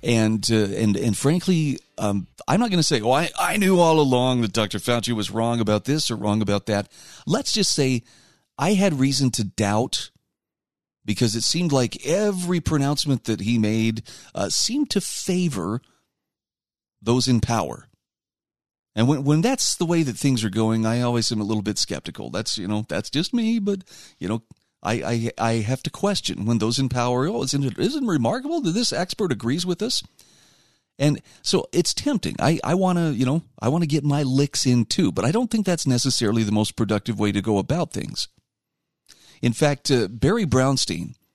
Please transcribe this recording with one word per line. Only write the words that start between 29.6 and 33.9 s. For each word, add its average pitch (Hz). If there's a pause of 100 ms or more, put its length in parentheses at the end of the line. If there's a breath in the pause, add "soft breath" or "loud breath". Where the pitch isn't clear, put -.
with 180
us?" 240 (960 soft breath)
And 143 (200 soft breath)
so -
it's -
tempting. 247
I, 151
I 156
wanna, 175
you 123
know, 127 (180)
I 110
wanna 165
get 147